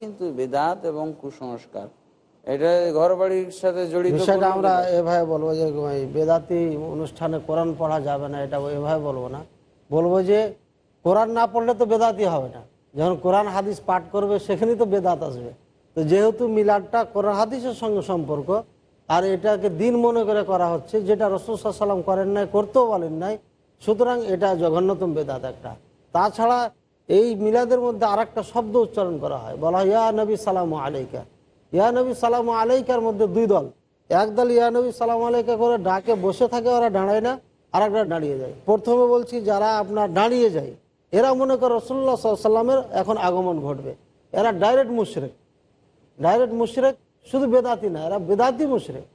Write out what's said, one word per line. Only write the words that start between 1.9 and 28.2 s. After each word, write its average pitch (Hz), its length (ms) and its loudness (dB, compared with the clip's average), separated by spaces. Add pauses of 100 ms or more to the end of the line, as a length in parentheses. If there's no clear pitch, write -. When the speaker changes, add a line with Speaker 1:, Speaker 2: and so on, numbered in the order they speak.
Speaker 1:
এটা 139 260 0 (280)
ঘর 170 120 4 (100)
বাড়ির 185 300 0 (100)
সাথে 185 220 -2 (100)
জড়িত 180 200 0
Speaker 2:
বিষয়টা 185 220 2
Speaker 1:
কোনো 190 200 2
Speaker 2:
আমরা 190 220 2
Speaker 1:
বেদাত। 180 220 0
Speaker 2:
এভাবে 170 340 2
বলবো 156 220 -2
যে 160 120 0 (300)
এই 139 100 -4
বেদাতি 160 540 0 (340)
অনুষ্ঠানে 160 420 -6 (100)
কোরআন 165 220 -2 (100)
পড়া 156 220 -2
যাবে 143 280 -4
না, 143 160 -8
এটা 139 140 -6 (200)
এভাবে 151 260 -2
বলবো 131 240 -6
না। 135 120 -12 (500)
বলবো 170 320 2
যে 202 160 2 (680)
কোরআন 208 260 4
না 233 160 2
পড়লে 233 280 0
তো 226 180 2
বেদাতি 220 320 2
হবে 151 320 -2
না, 120 60 -18 (340)
যখন 170 180 0 (100)
কোরআন 190 300 4
হাদিস 196 240 -4 (100)
পাঠ 185 140 0 (100)
করবে 202 260 0
সেখানেই 208 380 0
তো 226 180 2
বেদাত 180 280 0
আসবে। 123 300 -10 (420)
তো 160 60 -2 (100)
যেহেতু 220 340 4 (120)
মিলাদটা 208 440 2 (140)
কোরআন 202 260 0
হাদিসের 240 420 -2
সঙ্গে 214 200 -2
সম্পর্ক, 147 460 -4 (600)
আর 170 160 2
এটাকে 196 440 0 (120)
দিন 233 160 2
মনে 233 320 2
করে 208 160 2
করা 180 280 0
হচ্ছে, 170 240 -4 (120)
যেটা 208 160 2
রাসূল 196 320 -2
সাল্লাল্লাহু - 80 -12
আলাইহি 208 140 -4
ওয়াসাল্লাম 202 300 0
করেন 190 280 0
নাই, 202 160 -2
করতেও 208 400 2
বলেন 165 220 -2 (100)
নাই, 208 100 -4 (480)
সুতরাং 240 340 0 (180)
এটা 196 200 0
জঘন্যতম 175 580 0
বেদাত 139 320 -6
একটা। 123 260 -12 (440)
তাছাড়া 226 560 0 (380)
এই 196 180 4 (180)
মিলাদের 240 360 2
মধ্যে 233 260 -2
আর 208 120 0
একটা 220 240 -4